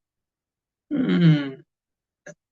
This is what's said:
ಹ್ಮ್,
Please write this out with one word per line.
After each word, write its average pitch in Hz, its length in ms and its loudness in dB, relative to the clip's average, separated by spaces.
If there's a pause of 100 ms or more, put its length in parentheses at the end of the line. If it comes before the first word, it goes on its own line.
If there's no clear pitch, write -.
(920)
ಹ್ಮ್, 160 680 0 (880)